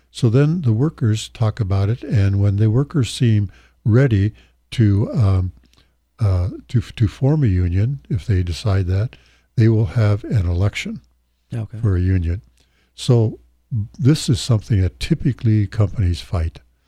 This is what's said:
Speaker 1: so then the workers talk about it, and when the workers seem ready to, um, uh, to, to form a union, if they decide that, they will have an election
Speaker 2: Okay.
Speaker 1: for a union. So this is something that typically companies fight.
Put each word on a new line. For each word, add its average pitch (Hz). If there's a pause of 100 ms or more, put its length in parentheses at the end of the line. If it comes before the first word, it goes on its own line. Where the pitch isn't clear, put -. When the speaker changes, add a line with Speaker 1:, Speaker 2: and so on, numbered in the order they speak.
(100)
Speaker 1:
so -
then 151
the 120
workers 110
talk -
about 98
it, 120
and 98
when 101
the 110
workers 131
seem 107 (340)
ready 110 (400)
to, 104
um, 95 (680)
uh, 92 (180)
to, 117
to -
form 147
a 117
union, 92 (100)
if -
they 92
decide 95
that, 98 (400)
they 113
will 110
have 104
an 123
election 101 (540)
Speaker 2:
Okay. 110
Speaker 1:
for 104
a 90
union. 90 (520)
So 120 (600)
this 147
is 127
something 107
that 90
typically 110
companies 90
fight. 82 (280)